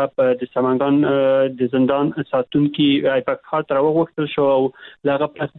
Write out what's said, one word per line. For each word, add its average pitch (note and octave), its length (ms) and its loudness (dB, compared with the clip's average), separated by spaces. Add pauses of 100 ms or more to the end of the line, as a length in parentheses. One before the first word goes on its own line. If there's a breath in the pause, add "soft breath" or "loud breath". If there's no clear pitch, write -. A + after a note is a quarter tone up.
(200)
اه، B2+ 140 4
د B2+ 100 -6 (120)
سمنګان، B2+ 400 0 (100)
اه، C3+ 420 2
د B2+ 300 -4
زندان C#3 280 2 (260)
ساتونکي D3 580 0 (240)
ایبک C3 340 -2
ښار D#3 140 -4
ته D3+ 140 -4
راوغوښتل D#3 500 0 (100)
شو C#3 220 2
او C3 140 0 (340 loud breath)
له C#3 100 0
هغه D3 100 -2
پس D3 320 -8